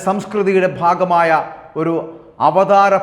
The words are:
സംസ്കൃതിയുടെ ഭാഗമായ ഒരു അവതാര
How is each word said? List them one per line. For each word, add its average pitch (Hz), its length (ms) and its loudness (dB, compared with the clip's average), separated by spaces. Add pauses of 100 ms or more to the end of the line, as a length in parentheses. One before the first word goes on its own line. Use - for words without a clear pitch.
സംസ്കൃതിയുടെ 190 640 -2 (100)
ഭാഗമായ 175 480 0 (520)
ഒരു 165 120 -2 (540)
അവതാര 196 540 2